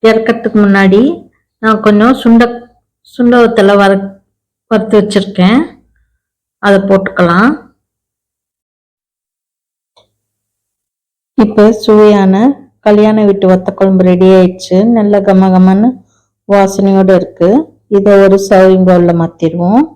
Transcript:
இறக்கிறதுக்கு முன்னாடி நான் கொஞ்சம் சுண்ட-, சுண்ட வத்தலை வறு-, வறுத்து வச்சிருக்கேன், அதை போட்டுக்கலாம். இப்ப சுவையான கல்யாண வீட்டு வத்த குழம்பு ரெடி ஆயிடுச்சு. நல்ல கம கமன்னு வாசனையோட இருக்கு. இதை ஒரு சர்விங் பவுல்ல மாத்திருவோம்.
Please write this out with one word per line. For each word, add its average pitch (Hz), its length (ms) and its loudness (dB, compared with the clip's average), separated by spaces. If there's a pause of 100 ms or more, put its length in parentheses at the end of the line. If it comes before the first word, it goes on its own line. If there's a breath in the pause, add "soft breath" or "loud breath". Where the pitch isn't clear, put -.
இறக்கிறதுக்கு 226 560 -2
முன்னாடி 196 420 2 (640 soft breath)
நான் 220 220 -2
கொஞ்சம் 214 360 2
சுண்ட-, 233 260 2 (640)
சுண்ட 240 340 -2
வத்தலை 208 380 0
வறு-, 196 180 0 (720)
வறுத்து 220 300 -4
வச்சிருக்கேன், 196 600 -2 (1000)
அதை 202 240 0
போட்டுக்கலாம். 190 680 -2 (3750)
இப்ப 214 280 0 (180)
சுவையான 208 500 2 (520)
கல்யாண 214 420 0
வீட்டு 196 220 -2
வத்த 185 240 -2
குழம்பு 190 340 0
ரெடி 185 300 2
ஆயிடுச்சு. 185 400 -2 (180)
நல்ல 208 320 0
கம 190 240 2
கமன்னு 190 380 2 (580)
வாசனையோட 196 720 0
இருக்கு. 180 300 -2 (480)
இதை 202 260 2
ஒரு 196 140 2 (100)
சர்விங் 190 400 2
பவுல்ல 175 340 2
மாத்திருவோம். 175 720 -2